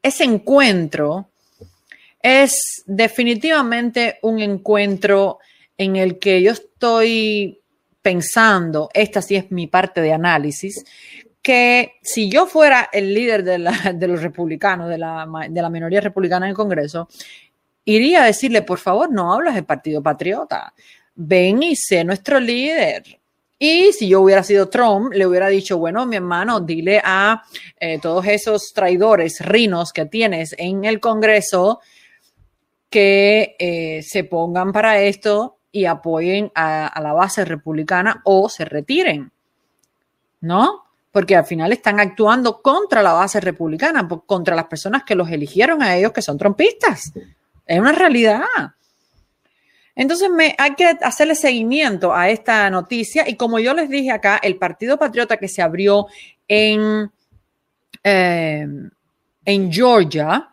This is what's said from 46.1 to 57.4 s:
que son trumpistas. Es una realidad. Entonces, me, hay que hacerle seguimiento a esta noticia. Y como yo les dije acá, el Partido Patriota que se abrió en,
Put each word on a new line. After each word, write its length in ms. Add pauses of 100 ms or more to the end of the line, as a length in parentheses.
que 100
son 160
trumpistas. 760 (540)
Es 140
una 120
realidad. 520 (1500)
Entonces, 340
me, 300
hay 160
que 100
hacerle 480
seguimiento 800
a 160
esta 400
noticia. 580
Y 80
como 220
yo 160
les 160
dije 220
acá, 320
el 140
Partido 400
Patriota 400
que 100
se 160
abrió 420 (420)
en, 640 (920)